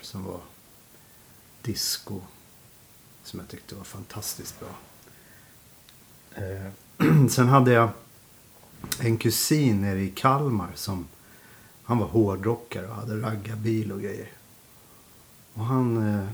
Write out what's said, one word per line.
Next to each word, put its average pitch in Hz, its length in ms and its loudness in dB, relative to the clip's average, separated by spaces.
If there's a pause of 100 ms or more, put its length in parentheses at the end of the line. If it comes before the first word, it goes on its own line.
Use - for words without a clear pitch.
som 95 220 -12
var 90 160 -10 (1200)
disco, - 580 -6 (1040)
som 92 160 -12
jag - 80 -14
tyckte - 260 -16
var 95 100 -14
fantastiskt - 760 -12
bra. - 80 -14 (1800)
Eh, 98 840 4
<clears throat> 113 40 4
sen 123 180 6
hade 127 240 8
jag 117 160 6 (1120)
en 113 180 2
kusin 120 600 2
nere 98 200 0
i 95 100 -2
Kalmar 131 640 0
som, 90 320 -8 (800)
han 120 140 0
var 98 80 0
hårdrockare 98 840 0
och 110 60 -12
hade 107 260 -8
raggarbil 110 720 -4
och 98 80 -6
grejer. 98 280 -10 (1300)
Och 107 100 -6
han, 117 540 2
eh, 98 160 -4